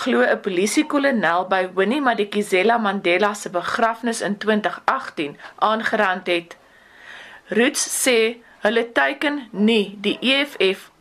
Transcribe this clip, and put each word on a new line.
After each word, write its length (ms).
glo 180
'n 200
polisiekolonel 1080
by 240
Winnie 280
Madikizela 760
Mandela 560
se 160
begrafnis 720
in 160
twintig 480
agtien 520
aangerand 720
het. 300
Roots 600
sê 300
hulle 300
teiken 600
nie 500
die 200
E 240
F 140
F 420